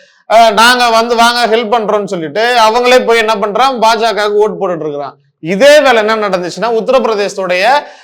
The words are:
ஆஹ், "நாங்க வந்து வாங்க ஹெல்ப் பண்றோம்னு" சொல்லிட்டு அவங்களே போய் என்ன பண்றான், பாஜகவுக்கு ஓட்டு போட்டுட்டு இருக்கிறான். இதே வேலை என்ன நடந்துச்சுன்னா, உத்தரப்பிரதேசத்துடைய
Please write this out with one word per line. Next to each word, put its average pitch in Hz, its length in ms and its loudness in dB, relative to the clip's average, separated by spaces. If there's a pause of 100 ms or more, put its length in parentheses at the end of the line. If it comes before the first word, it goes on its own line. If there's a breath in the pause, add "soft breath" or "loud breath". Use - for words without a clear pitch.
(340 loud breath)
ஆஹ், 226 200 4
"நாங்க 240 360 2
வந்து 226 260 0
வாங்க 233 400 0
ஹெல்ப் 214 180 -2
பண்றோம்னு" 208 420 -2
சொல்லிட்டு 220 540 0
அவங்களே 247 360 2
போய் 226 120 2
என்ன 220 160 0
பண்றான், 220 480 -2
பாஜகவுக்கு 214 580 0
ஓட்டு 208 200 -2
போட்டுட்டு 180 200 -4
இருக்கிறான். 143 380 -10 (220)
இதே 220 400 4
வேலை 233 280 2
என்ன 214 220 -2
நடந்துச்சுன்னா, 180 380 -4 (120)
உத்தரப்பிரதேசத்துடைய 202 880 -2 (360 loud breath)